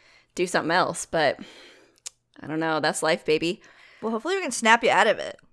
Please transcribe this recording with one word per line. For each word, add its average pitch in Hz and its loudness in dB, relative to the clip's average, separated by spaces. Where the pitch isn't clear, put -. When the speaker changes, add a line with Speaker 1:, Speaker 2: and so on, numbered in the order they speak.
Speaker 1:
do 180 -2
something 165 -2
else, 170 0
but 151 0
I - -14
don't 156 -6
know. 160 -2
That's 156 -2
life, 160 0
baby. 160 -2
Speaker 2:
Well, 220 -4
hopefully 294 -4
we 392 -2
can 302 -6
snap 226 4
you 180 2
out 175 4
of 185 2
it 71 -10